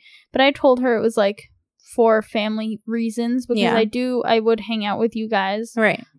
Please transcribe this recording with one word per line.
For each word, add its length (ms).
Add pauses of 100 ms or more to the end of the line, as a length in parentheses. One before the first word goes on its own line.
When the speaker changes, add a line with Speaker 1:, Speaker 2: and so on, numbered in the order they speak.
(300)
Speaker 1:
But 120
I 100
told 280
her 160
it 60
was, 140
like, 260 (540)
for 260
family 640
reasons 600
because 160
Speaker 2:
Yeah. 120
Speaker 1:
I 100
do, 400
I 140
would 220
hang 240
out 160
with 160
you 120
guys 480
Speaker 2:
Right. 280 (140)